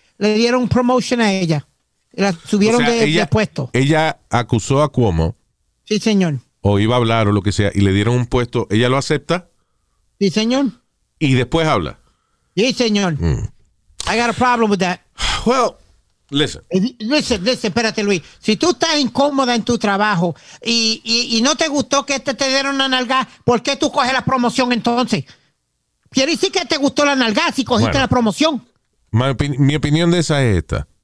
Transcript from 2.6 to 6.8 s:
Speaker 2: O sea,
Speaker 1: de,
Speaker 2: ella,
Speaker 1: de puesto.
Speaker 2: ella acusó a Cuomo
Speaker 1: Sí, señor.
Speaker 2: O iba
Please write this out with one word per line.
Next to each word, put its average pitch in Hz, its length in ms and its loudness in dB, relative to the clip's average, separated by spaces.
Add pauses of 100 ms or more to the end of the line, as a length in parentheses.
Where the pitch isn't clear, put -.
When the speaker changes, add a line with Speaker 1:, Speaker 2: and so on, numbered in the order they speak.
Speaker 2:
O 240 40 2
sea, 240 80 2
Speaker 1:
de, 226 120 2
Speaker 2:
ella, 160 160 2
Speaker 1:
de 170 60 -2
puesto. 180 440 -2
Speaker 2:
ella 156 460 0 (120)
acusó 120 540 0
a 147 80 -2
Cuomo 85 440 0 (500)
Speaker 1:
Sí, 214 140 -2
señor. 185 400 0 (320)
Speaker 2:
O 101 80 2
iba 110 160 2